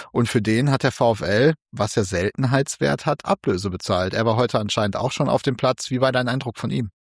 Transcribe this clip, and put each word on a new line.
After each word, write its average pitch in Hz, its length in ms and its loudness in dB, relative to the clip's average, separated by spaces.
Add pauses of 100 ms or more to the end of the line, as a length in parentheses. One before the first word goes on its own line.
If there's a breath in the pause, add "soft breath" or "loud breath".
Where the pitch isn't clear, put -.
(120)
und 120 160 2
für 120 140 2
den 110 280 2
hat 135 140 0
der 135 80 2
V 117 220 2
F 107 80 -4
L, 113 320 4 (180)
was - 240 -4
ja 113 80 2
Seltenheitswert 135 1000 -2
hat, 147 180 -2
Ablöse 101 460 -2
bezahlt. 92 440 -2
Er 113 120 0
war 113 100 4
heute 120 240 2
anscheinend 104 380 -2
auch 123 160 -4
schon 147 160 -2
auf 127 140 0
dem 131 120 0
Platz. - 360 -2
Wie 127 100 0
war 131 100 4
dein 127 160 0
Eindruck 123 300 -4
von - 140 -6
ihm? 120 180 -4 (200)